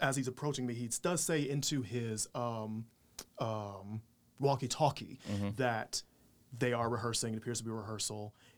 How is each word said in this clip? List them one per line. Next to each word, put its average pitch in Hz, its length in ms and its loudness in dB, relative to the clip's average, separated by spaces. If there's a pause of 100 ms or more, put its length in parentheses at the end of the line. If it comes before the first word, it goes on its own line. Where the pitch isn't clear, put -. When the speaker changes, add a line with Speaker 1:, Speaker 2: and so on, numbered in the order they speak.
Speaker 1:
as 135 140 4
he's 131 120 2
approaching 135 380 -2
me, 120 80 -2
he 117 160 -4 (120)
does 175 220 2
say 151 240 2
into 139 340 0
his, 113 540 -2
um, 113 500 -2 (540)
um, 104 640 -4 (380)
walkie-talkie 135 800 2 (120)
Speaker 2:
Mm-hmm. 101 260 0
Speaker 1:
that 120 460 0 (540)
they 123 160 2
are 117 160 2
rehearsing, 117 440 0
it 110 40 -2
appears 110 220 -4
to 113 40 -6
be 113 80 -4
a - 20 -2
rehearsal, 107 600 -4 (240)